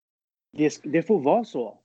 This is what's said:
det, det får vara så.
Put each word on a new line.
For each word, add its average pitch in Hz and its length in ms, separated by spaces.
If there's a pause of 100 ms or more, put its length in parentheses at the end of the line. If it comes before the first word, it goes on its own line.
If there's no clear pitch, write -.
(520)
det, 147 320
det 156 180
får 202 180
vara 180 240
så. 117 400